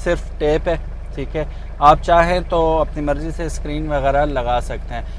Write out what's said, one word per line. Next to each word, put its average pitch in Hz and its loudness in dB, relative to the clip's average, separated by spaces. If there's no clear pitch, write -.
सिर्फ - -2
tape 156 2
है, 165 0
ठीक 139 -6
है। 156 -4
आप 147 8
चाहें 175 4
तो 160 2
अपनी 151 -2
मर्ज़ी 147 -2
से 165 -4
screen 151 -4
वगैरह 139 2
लगा 123 0
सकते 123 -6
हैं। 117 -6